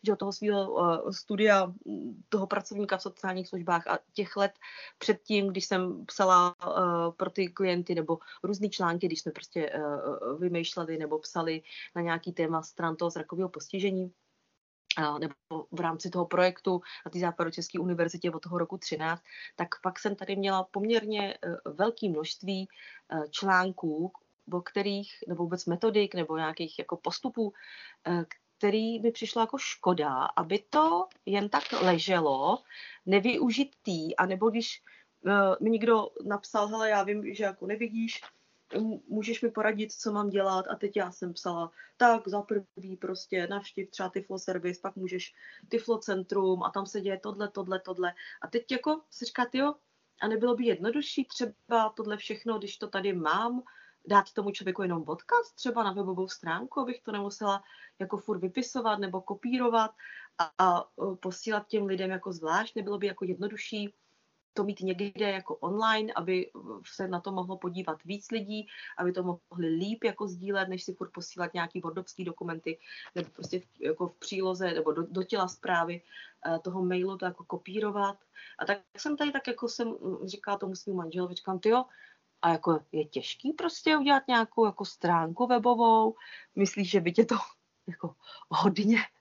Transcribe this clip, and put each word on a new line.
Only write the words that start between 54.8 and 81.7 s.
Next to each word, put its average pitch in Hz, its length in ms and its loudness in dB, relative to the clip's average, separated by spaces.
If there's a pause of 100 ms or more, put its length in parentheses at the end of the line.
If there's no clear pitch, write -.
jenom 175 260 0
odkaz 466 460 0
třeba 233 300 0
na 196 100 2
webovou 185 340 -2
stránku, 185 520 -4
abych 247 220 -4
to 226 100 -8
nemusela 202 520 -2 (360)
jako 190 180 -4
furt 196 220 -2
vypisovat 220 600 -2
nebo 185 220 -4
kopírovat 233 680 0 (460)
a, 160 200 0
a, 180 240 6
eh, - 340 -6
posílat 208 520 -4
těm 208 180 0
lidem 190 260 0
jako 190 200 -6
zvlášť? 170 440 -2
Nebylo 202 220 -4
by 202 100 -2
jako 190 180 -4
jednodušší 202 680 -6 (600)
to 208 100 0
mít 202 160 -2
někde 196 520 -2
jako 190 240 -6
online, 220 600 0
aby 185 360 0 (340)
se - 220 -8
na 185 120 -2
to 196 120 -8
mohlo 185 260 -6
podívat 175 460 -6
víc 202 280 -10
lidí, 214 360 -6 (300)
aby 180 140 0
to 180 120 -2
mohli 175 440 -4
líp 190 360 -2
jako 226 240 -2
sdílet, 190 420 -2
než 185 140 -6
si 185 100 -8
furt - 180 -10
posílat 175 420 -8
nějaký 170 280 -4
wordovský 180 420 -8
dokumenty, 165 560 -8 (360)
nebo 175 140 -6
prostě - 300 -8
v, 180 60 -12 (140)
jako 165 280 -2
v - 80 -10
příloze, 185 580 -2
nebo 156 180 0
do, 165 180 0
do 185 140 -2
těla 185 240 0
zprávy, 170 540 0 (540)
eh, 160 40 -2
toho 185 260 -2
mailu 185 320 0
to 185 80 -6
jako 180 180 -6
kopírovat. 202 720 -2 (420)
A - 60 -4
tak 202 120 2 (200)
jsem 294 200 -2
tady 294 140 0
tak 269 160 -4
jako 240 220 -4
jsem, 233 180 -2
mm, 190 400 -6
říkala 202 300 -4
tomu 190 180 -6
svým 190 200 -6
manželovi, 180 400 -4
říkám, 185 240 -6
„Tyjo, 240 260 4 (560)